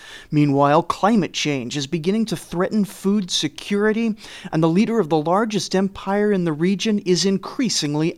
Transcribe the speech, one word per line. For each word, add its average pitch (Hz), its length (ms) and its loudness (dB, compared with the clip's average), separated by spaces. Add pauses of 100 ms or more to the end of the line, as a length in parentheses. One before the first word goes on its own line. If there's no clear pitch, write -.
(300)
Meanwhile, 147 540 4
climate 196 500 0
change 131 420 -4
is 143 120 -4
beginning 180 380 -2
to 180 120 -4
threaten 196 480 -2
food 196 460 -2
security, 214 840 -2 (360)
and 160 100 0
the 165 80 4
leader 220 300 2
of 165 100 0
the 160 100 2
largest 196 540 0
empire 196 580 0
in 190 120 0
the 165 100 0
region 190 460 0
is 175 260 2
increasingly 175 920 -2